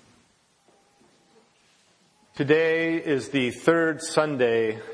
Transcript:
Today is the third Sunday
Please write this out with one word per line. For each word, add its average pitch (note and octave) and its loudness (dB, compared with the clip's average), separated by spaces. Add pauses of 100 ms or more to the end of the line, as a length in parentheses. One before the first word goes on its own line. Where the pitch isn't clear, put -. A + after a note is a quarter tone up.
(2250)
Today E3 2
is C#3 -2
the B2 0
third D#3+ 0
Sunday A#2 0 (120)